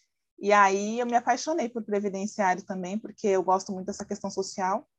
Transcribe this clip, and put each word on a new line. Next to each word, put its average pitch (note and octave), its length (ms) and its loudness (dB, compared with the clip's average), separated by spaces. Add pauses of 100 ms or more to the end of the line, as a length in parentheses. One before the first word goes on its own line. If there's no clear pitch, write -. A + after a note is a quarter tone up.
(380)
e G3 120 0
aí G3+ 500 4
eu A#3+ 60 -2
me A#3+ 100 2
apaixonei C4 520 0
por A#3 160 -8
previdenciário G3 800 -2
também, F#3+ 340 -6
porque - 300 -4
eu F#3+ 140 4
gosto F#3+ 300 0
muito F#3 160 -8
dessa G3+ 180 -8
questão G3+ 240 -6
social, F#3+ 580 -4 (100)